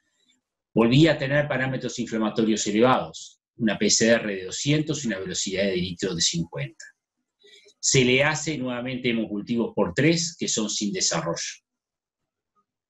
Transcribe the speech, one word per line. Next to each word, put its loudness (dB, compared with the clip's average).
Volvía 6
a 0
tener 0
parámetros -4
inflamatorios 0
elevados, 2
una 0
P 2
C 4
R 2
de -8
doscientos -2
y -2
una -4
velocidad -4
de 0
litro -4
de -4
cincuenta. -4
Se 2
le 4
hace -2
nuevamente -6
hemocultivos -2
por 0
tres, 2
que -4
son -2
sin -2
desarrollo. -4